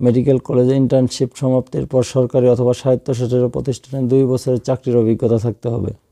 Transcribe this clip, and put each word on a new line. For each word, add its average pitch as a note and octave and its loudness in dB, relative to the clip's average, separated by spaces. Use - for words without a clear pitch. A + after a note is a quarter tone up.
মেডিকেল B2 2
কলেজে B2+ 2
internship C3 0
সমাপ্তির C3 -2
পর C3 0
সরকারি B2 0
অথবা B2 2
স্বায়ত্তশাসিত B2 -2
প্রতিষ্ঠানে B2+ -4
দুই C3+ 4
বছরের B2+ -2
চাকরির B2 -2
অভিজ্ঞতা A2+ 2
থাকতে A2+ -6
হবে। G#2+ -4